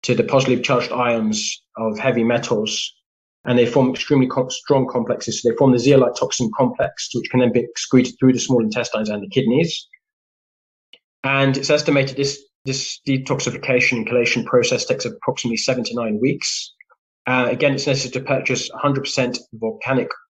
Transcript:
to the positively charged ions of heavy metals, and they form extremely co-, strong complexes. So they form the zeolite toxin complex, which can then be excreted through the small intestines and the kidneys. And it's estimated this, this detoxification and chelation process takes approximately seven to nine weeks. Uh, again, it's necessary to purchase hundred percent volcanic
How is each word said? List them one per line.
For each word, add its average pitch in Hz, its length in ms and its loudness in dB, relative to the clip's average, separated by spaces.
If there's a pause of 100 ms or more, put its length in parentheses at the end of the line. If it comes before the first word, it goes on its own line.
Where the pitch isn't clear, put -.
to 123 120 0
the 110 80 0
positively 123 400 2
charged 123 300 0
ions 117 680 -2 (160)
of 110 220 -4
heavy 120 240 0
metals, 117 680 -2 (520)
and 123 140 2
they 117 60 6
form 127 240 2
extremely 131 380 2
co-, 127 220 -2
strong 131 380 0
complexes. 113 540 -4
So 120 80 4
they 113 60 0
form 135 180 6
the 120 60 4
zeolite 127 360 6
toxin 127 400 -2
complex, - 580 -2
which - 160 -6
can 123 120 2
then 120 100 4
be 120 80 2
excreted - 580 2
through 127 160 6
the 120 60 0
small 120 220 2
intestines 110 480 -2
and 104 120 -6
the 98 80 -12
kidneys. 131 580 0 (1400)
And 135 320 2
it's - 120 -4
estimated 143 460 2
this, - 260 -2 (220)
this - 420 -6
detoxification 127 920 0
and 110 100 -4
chelation 120 380 0
process 123 400 2
takes - 180 -2
approximately 117 540 -4
seven 123 280 -2
to 110 80 -8
nine 110 280 -2
weeks. - 520 -2 (540)
Uh, 127 220 2
again, 135 240 2
it's 135 140 -4
necessary 127 240 0
to 127 100 -6
purchase - 540 -2
hundred 139 260 0
percent - 380 -4 (140)
volcanic 113 560 -4 (280)